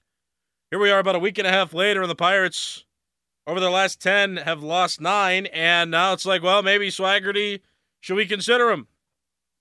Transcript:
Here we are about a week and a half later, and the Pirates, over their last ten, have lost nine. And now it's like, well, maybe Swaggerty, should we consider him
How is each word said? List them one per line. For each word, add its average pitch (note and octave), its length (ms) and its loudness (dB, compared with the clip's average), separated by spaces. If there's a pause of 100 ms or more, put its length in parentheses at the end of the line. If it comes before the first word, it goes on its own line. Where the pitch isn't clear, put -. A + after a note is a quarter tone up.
(720)
Here C4+ 80 -4
we G3+ 120 4
are G3 80 6
about F#3+ 180 2
a - 20 0
week G3 200 -4
and G3 80 0
a F#3 40 2
half F#3 220 2
later, F#3+ 300 2
and F3 80 -2
the E3 40 -4
Pirates, F#3 720 0 (640)
over E3 120 -4
their F#3 120 0
last F#3 320 0
ten, G3 340 0
have D#3 260 -6
lost E3+ 380 -2
nine. F#3+ 460 0
And E3+ 440 0
now F3+ 220 2
it's F3+ 140 -6
like, F#3 160 0
well, F#3+ 200 2
maybe G3 280 0
Swaggerty, G3 720 -2 (380)
should F#3 160 -6
we G#3 100 0
consider A3 440 0
him D3+ 160 -2 (760)